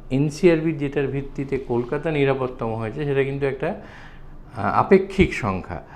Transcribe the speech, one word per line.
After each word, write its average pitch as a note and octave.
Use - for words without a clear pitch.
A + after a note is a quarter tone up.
এনসিআরবি D#3
যেটার C#3+
ভিত্তিতে C#3
কলকাতা C3
নিরাপদতম C3
হয়েছে, A2+
সেটা C#3
কিন্তু C#3
একটা, C3+
আহ, -
আপেক্ষিক F#3+
সংখ্যা। F2+